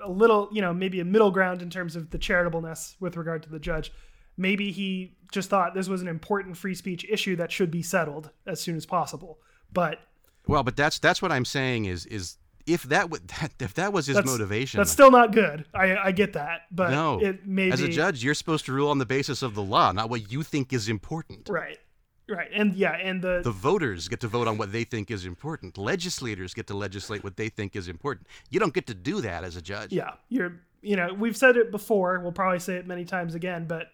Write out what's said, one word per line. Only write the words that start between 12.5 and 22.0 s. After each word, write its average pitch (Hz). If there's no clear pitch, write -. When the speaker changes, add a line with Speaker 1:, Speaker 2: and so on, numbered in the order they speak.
Speaker 2:
if 165
that 156
w-, 156
<laughs> -
that, -
if 123
that 202
was 156
his 135
Speaker 1:
That's, 127
Speaker 2:
motivation 117
Speaker 1:
that's 202
still 269
not 240
good. 160
I, 190
I 196
get 196
that, 165
but 175
Speaker 2:
No. 147
Speaker 1:
it 190
may 190
Speaker 2:
As 180
a -
Speaker 1:
be 170
Speaker 2:
judge, 156
you're 139
supposed 156
to 131
rule 143
on 143
the 135
basis 131
of 117
the 104
law, 113
not 113
what 110
you 135
think 135
is 110
important. 113
Speaker 1:
Right. 208